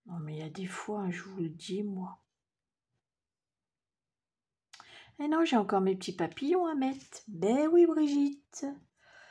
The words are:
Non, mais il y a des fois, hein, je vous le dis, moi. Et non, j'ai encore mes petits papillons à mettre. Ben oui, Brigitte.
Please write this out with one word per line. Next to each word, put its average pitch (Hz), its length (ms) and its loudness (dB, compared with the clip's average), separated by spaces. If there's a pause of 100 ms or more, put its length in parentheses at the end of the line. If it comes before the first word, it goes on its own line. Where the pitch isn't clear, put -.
Non, 175 140 -10
mais 151 160 -8
il - 20 -8
y 156 40 -8
a 156 60 -8
des 185 180 -10
fois, 208 360 -8
hein, 185 80 -2
je 175 140 -8
vous 190 180 -8
le 160 80 -4
dis, 190 320 -8
moi. 185 400 -8 (3000)
Et 294 100 -4
non, 320 160 2
j'ai 294 140 4
encore 196 240 2
mes 190 120 2
petits 190 220 -8
papillons 285 500 0
à 320 80 -2
mettre. 269 540 -4
Ben 220 400 2
oui, 349 160 8
Brigitte. 285 800 2 (680)